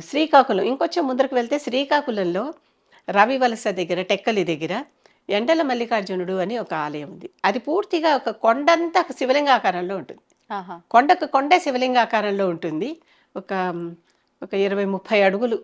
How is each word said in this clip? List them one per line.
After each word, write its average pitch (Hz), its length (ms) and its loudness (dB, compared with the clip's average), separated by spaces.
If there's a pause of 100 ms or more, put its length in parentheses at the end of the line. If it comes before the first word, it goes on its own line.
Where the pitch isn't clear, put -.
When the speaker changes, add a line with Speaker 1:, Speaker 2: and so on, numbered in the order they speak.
Speaker 1:
శ్రీకాకుళం, 269 540 4
ఇంకొంచెం 311 420 -2
ముందరకు 262 280 0
వెళ్తే 247 240 0
శ్రీకాకుళంలో 262 960 -2 (540)
రావి 220 300 4
వలస 233 300 0
దగ్గర, 180 340 -2
టెక్కలి 196 420 0
దగ్గర 165 400 -4 (460)
ఎండల 247 320 2
మల్లికార్జునుడు 214 680 -2
అని 190 260 -2
ఒక 185 160 -8
ఆలయం 151 340 -6
ఉంది. 170 220 -18 (140)
అది 208 140 2
పూర్తిగా 320 560 -2
ఒక 240 160 -2
కొండంతా 330 760 2 (140)
శివలింగాకారంలో 233 760 0
ఉంటుంది. - 240 -12 (340)
Speaker 2:
ఆహా. 180 260 -12 (100)
Speaker 1:
కొండకు 302 360 4
కొండే 294 320 4
శివలింగాకారంలో 233 880 0
ఉంటుంది. 170 480 -4 (400)
ఒక, 185 360 -4 (680)
ఒక 254 120 -10
ఇరవై, 196 300 0
ముప్పై 196 380 0
అడుగులు, 202 420 2